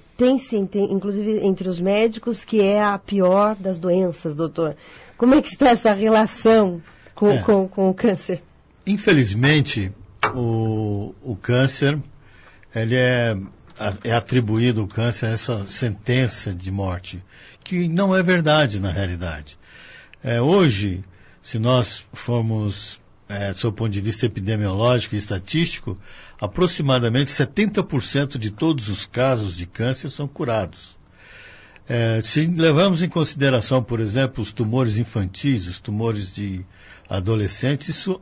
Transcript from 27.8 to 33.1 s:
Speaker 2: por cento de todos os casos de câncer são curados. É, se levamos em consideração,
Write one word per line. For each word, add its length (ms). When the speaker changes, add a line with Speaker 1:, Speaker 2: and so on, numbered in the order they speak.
Speaker 2:
por 200
cento 360
de 120
todos 380
os 180
casos 500
de 100
câncer 420
são 180
curados. 720
É, 360
se 240
levamos 560
em 60
consideração, 720